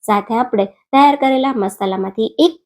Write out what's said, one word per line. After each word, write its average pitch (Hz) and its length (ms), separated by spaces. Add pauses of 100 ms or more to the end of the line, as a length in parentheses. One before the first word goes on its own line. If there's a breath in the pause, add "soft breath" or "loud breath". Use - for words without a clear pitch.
સાથે 208 320
આપણે 226 300
તૈયાર 277 520
કરેલા 269 360
મસાલામાંથી 196 840
એક 330 160 (100)